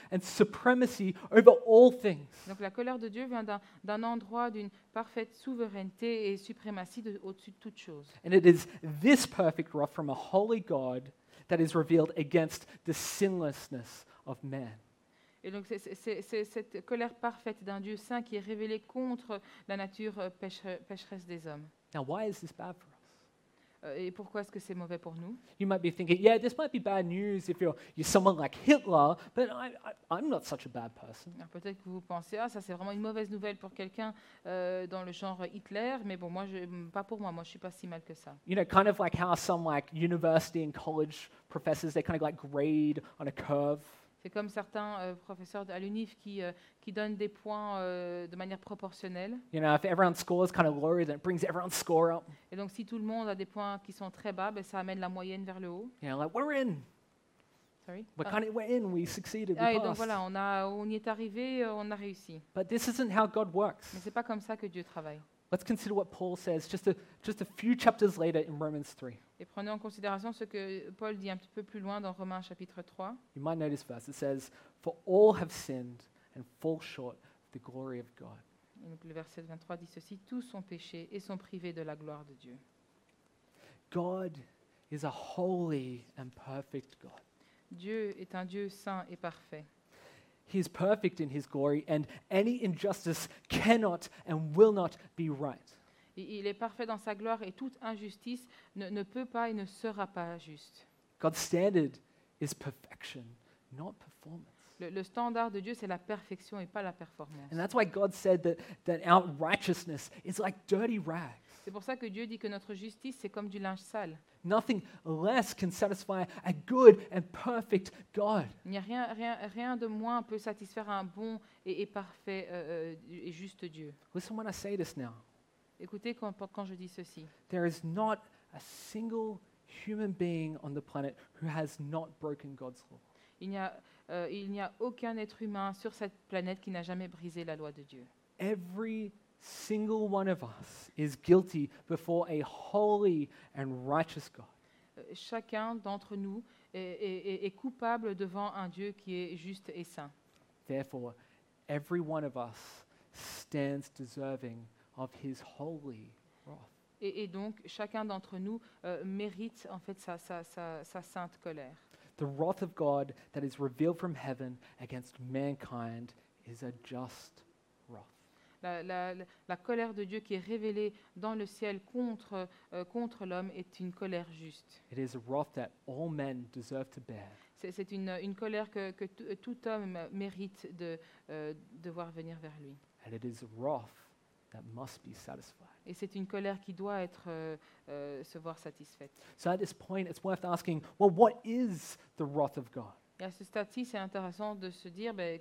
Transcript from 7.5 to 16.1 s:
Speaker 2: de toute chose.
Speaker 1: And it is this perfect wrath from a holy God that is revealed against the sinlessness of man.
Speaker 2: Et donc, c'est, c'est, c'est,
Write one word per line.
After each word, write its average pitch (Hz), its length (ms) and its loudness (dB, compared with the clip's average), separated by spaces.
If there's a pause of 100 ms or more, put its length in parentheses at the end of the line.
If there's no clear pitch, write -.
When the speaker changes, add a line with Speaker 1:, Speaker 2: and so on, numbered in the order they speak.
Speaker 2:
de 196 100 -20
toute - 160 -14
chose. 147 340 -14 (140)
Speaker 1:
And 170 80 0
it 180 140 12
is 175 200 12 (360)
this 254 240 10
perfect 170 480 2
wrath 147 180 2
from 151 160 -2
a 135 80 0 (160)
holy 214 300 4
God 131 500 0 (360)
that 175 100 4
is 165 180 4
revealed 160 400 6
against 156 500 2 (200)
the 160 80 0
sinlessness 151 1120 -2 (180)
of - 180 -10
man. 131 360 -8 (640)
Speaker 2:
Et 190 80 -10
donc, 196 140 -10
c'est, 214 120 -6
c'est, - 160 -12
c'est, 220 260 -6